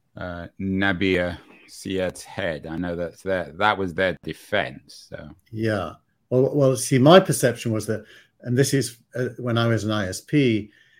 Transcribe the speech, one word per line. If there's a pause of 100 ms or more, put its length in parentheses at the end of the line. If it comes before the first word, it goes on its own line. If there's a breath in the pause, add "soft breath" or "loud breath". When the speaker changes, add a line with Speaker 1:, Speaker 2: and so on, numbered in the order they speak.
(160)
Speaker 1:
uh, (120)
Nabia (280 loud breath)
Syed's
head.
I
know
that's
their,
that
was
their
defense.
So. (200)
Speaker 2:
Yeah. (340)
Well,
well,
see,
my
perception
was
that, (380 soft breath)
and
this
is, (180)
uh,
when
I
was
an
I
S
P, (300 soft breath)